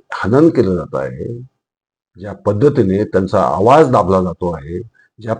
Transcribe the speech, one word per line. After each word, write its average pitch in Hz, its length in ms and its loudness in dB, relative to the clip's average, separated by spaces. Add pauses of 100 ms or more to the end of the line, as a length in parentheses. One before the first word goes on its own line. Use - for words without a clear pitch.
(140)
हनन 139 360 2
केलं 95 260 0
जात 71 200 -8
आहे, 65 320 -6 (880)
ज्या 95 180 -12
पद्धतीने 104 680 0
त्यांचा 95 420 0
आवाज 117 460 4
दाबला 95 300 2
जातो 90 300 -6
आहे, 78 280 -10 (400)
ज्या 110 200 -8